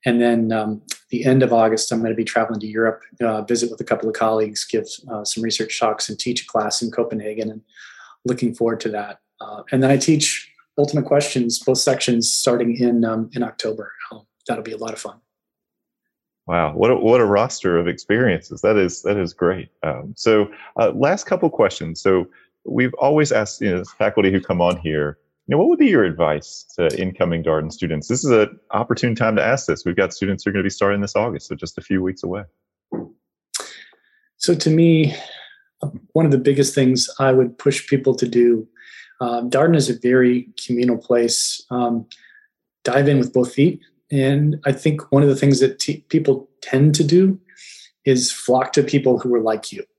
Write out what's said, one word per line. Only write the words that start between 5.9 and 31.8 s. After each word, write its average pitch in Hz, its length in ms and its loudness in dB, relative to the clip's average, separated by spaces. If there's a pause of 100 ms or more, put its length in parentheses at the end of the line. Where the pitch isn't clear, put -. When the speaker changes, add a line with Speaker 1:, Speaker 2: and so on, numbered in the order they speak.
Speaker 1:
and 107 100 -10
teach 120 240 -6
a - 40 -20
class 107 340 -4
in 117 100 -6
Copenhagen, 110 580 -6
and 110 120 -14 (600)
looking 123 300 -2
forward 117 280 -2
to 110 80 -4
that. 104 300 -8 (200)
Uh, - 320 -16
and 131 100 2
then 131 80 4
I 139 80 4
teach - 540 0 (260)
Ultimate 143 280 0
Questions, 131 540 0
both 127 180 0
sections, 123 540 0
starting 120 440 0
in, 120 300 2
um, 113 280 -4
in 120 80 -6
October. 110 520 -8 (180)
Um, 110 160 -20 (200)
that'll 113 160 -6
be 113 100 -10
a 107 40 -12
lot 113 160 -10
of 107 60 -14
fun. - 180 -14 (1300)
Speaker 2:
Wow, 85 300 -2
what 101 160 2
a, 123 40 4
what 120 260 4
a 113 40 4
roster 101 520 0
of 85 100 0
experiences! 98 720 -2
That 107 160 2
is, 90 260 0
that 104 140 0
is 90 160 -4
great. 92 360 -2 (120)
Um, 73 340 -8
so, 107 360 2 (280)
uh, 107 120 2
last 147 340 -2
couple 180 240 0
questions. 80 520 -2
So 90 260 2 (360)
we've 123 320 -2
always 143 360 2
asked, 107 300 -2
you 101 120 0
know, 90 100 -2 (140)
faculty 104 340 2
who 95 100 2
come 90 200 -2
on 87 160 2
here, 76 400 -4 (300)
you 131 60 -4
know, 143 60 2
what 214 80 4
would 339 100 4
be 302 80 6
your 170 180 4
advice 78 640 -2 (100)
to 82 240 0
incoming 90 440 -2
Darden 80 280 -2
students? 78 360 -6
This 127 180 -4
is 139 60 2
an 107 280 2 (120)
opportune 117 420 -2
time 113 220 0
to 80 80 2
ask 127 240 0
this. 78 180 -4
We've 87 100 -2
got 95 160 2
students 98 320 -4
who 101 60 0
are 95 40 -6
gonna 98 100 -2
be 95 80 -2
starting 101 300 0
this 101 140 -6
August, 107 320 -4
so - 60 -10
just - 240 -12
a - 40 -12